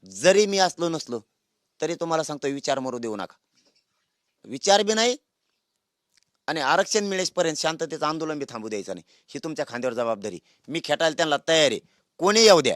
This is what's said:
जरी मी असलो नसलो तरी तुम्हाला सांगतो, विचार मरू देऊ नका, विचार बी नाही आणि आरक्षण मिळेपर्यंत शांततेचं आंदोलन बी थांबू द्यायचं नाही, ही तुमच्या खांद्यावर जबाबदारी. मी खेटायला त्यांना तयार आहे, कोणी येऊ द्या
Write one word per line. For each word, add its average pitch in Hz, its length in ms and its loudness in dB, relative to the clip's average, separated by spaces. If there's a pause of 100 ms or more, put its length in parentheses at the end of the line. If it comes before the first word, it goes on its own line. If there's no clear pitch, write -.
जरी 165 400 4
मी 202 140 -2
असलो 170 300 0
नसलो 127 300 -8 (600)
तरी 160 160 -4
तुम्हाला 160 280 -2
सांगतो, 147 260 -8
विचार 139 300 -4
मरू 127 200 -6
देऊ 113 160 -6
नका, 95 200 -10 (1080)
विचार 196 380 2
बी 208 100 -2
नाही 233 220 0 (1300)
आणि 160 140 -4
आरक्षण 190 440 2
मिळेपर्यंत 180 520 -2
शांततेचं 160 480 -4
आंदोलन 156 340 -4
बी 139 100 -6
थांबू 110 200 -10
द्यायचं 98 240 -6
नाही, 90 100 -12 (260)
ही 143 140 -12
तुमच्या 151 240 -6
खांद्यावर 120 280 -6
जबाबदारी. 107 440 -4 (280)
मी 147 160 -6
खेटायला 151 340 0
त्यांना 156 200 0 (100)
तयार 156 240 4
आहे, 107 80 -4 (400)
कोणी 208 220 4
येऊ 196 200 10
द्या 123 140 2